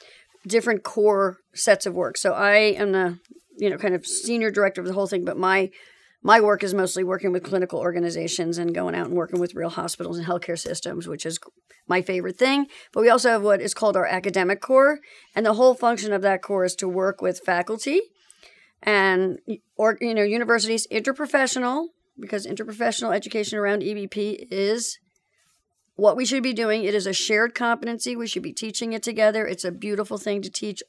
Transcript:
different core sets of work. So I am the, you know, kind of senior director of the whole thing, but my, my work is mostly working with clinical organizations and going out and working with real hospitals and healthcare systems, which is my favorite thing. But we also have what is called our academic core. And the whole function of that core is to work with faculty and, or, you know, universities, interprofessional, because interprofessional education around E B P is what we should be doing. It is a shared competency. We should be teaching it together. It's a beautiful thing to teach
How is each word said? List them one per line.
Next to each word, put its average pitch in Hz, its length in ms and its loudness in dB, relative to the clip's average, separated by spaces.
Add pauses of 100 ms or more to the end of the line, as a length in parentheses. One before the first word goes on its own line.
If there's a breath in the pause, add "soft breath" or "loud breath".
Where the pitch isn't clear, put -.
(480 loud breath)
different 214 360 0
core 196 540 2 (160)
sets - 320 4
of 185 80 -4
work. 175 240 -4
So 190 160 0
I 202 220 4
am 208 380 4
the, 175 260 0 (380)
you 202 120 0
know, 151 80 -2
kind 190 160 0
of 175 140 -4
senior 226 420 -2
director 196 320 0
of 180 60 -6
the 190 60 -4
whole 196 120 0
thing, 180 200 -2
but 175 120 -4
my, 190 320 2 (540 loud breath)
my 226 180 8
work 208 220 4
is 185 100 -4
mostly 185 300 0
working 185 280 -2
with 180 120 -2
clinical 180 360 -4
organizations 170 800 -2
and 170 160 -4
going 175 220 -4
out 175 120 -4
and 175 80 -4
working 175 240 -2
with 175 140 -2
real 170 160 -6
hospitals 175 480 -8
and 165 80 -8
healthcare 175 320 -4
systems, 170 500 -8
which 151 160 -10
is 165 140 -8 (500 soft breath)
my 180 140 2
favorite 185 340 -4
thing. 269 300 2 (260 loud breath)
But 214 100 0
we 233 80 8
also 247 200 6
have 220 140 2
what 202 180 4
is - 140 -4
called 208 200 2
our 185 120 2
academic 185 520 0
core. 269 380 4 (380 loud breath)
And 220 100 2
the 214 80 4
whole 247 220 6
function 220 360 0
of 190 120 0
that 190 180 2
core 190 240 0
is 180 120 -2
to 196 100 -4
work 190 340 -2
with 185 240 -4
faculty 214 560 0 (800 soft breath)
and, 190 560 2 (400)
or, 214 240 2
you 233 140 -2
know, 208 80 4
universities, 226 680 0
interprofessional, 269 960 -2 (300)
because 208 280 -6
interprofessional 220 680 -4
education 214 440 -4
around 208 240 0
E 208 100 -4
B 202 140 -8
P 208 420 -6
is 202 480 -2 (960)
what 202 220 4
we 254 80 -2
should 254 160 -2
be 247 120 -2
doing. 220 300 -2
It 185 120 0
is 190 100 -2
a 190 80 -4
shared 220 400 0
competency. 233 640 -4
We 233 100 -8
should - 160 -8
be - 100 -10
teaching 226 420 -8
it 220 100 -8
together. 220 420 2
It's - 180 -6
a 180 80 -4
beautiful 202 460 -6
thing 202 240 -4
to 190 80 -10
teach 214 400 -8